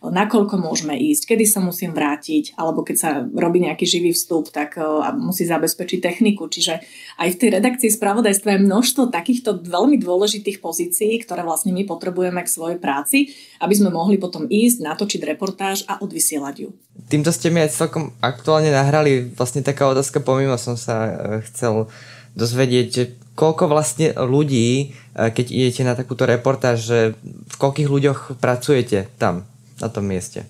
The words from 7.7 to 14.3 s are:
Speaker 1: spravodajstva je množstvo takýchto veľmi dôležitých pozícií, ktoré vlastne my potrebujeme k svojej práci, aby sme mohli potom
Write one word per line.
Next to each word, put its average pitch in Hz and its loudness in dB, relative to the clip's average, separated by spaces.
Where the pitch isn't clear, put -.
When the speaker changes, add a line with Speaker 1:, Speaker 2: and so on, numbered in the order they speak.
Speaker 1:
spravodajstva 202 2
je 196 6
množstvo 240 2
takýchto 190 -2
veľmi 196 4
dôležitých 202 0
pozícií, 175 -2
ktoré 175 -8
vlastne 165 -2
my 196 -2
potrebujeme 180 -4
k 170 -8
svojej 165 -6
práci, 175 0
aby 175 2
sme 202 6
mohli 180 2
potom 175 -6